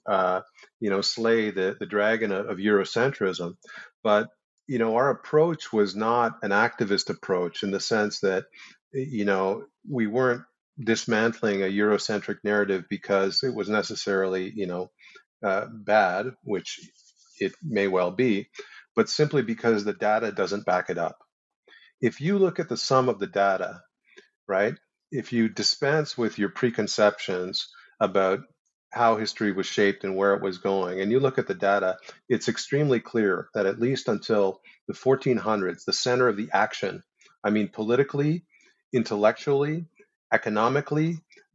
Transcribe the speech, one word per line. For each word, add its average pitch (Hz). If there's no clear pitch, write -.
uh, 92
you 107
know, 98
slay 113
the, 95
the 104
dragon 104
of, 101
of 98
Eurocentrism, 98
but, 107
you 127
know, 113
our 131
approach 151
was 101
not 113
an 104
activist 101
approach 90
in 101
the 98
sense 107
that, 95
you 120
know, 95
we 120
weren't 123
dismantling 110
a -
Eurocentric 101
narrative 101
because 98
it 127
was 101
necessarily, 95
you 101
know, 90
uh, 101
bad, 104
which 98
it 95
may 104
well 90
be, 104
but 110
simply 147
because 113
the 104
data 107
doesn't 98
back 92
it 87
up. 85
If 123
you 185
look 185
at 165
the 113
sum 131
of 104
the 98
data, 95
right, 104
if 123
you 113
dispense 143
with 113
your 101
preconceptions 101
about 98
how 113
history 107
was 92
shaped 101
and 95
where 98
it 101
was 95
going, 95
and 101
you 127
look 135
at 127
the 98
data, 95
it's 120
extremely 139
clear 98
that 104
at 101
least 127
until 104
the 95
fourteen 131
hundreds, 95
the 95
center 127
of 107
the 104
action, 95
I 104
mean, 104
politically, 139
intellectually, 139
economically, 143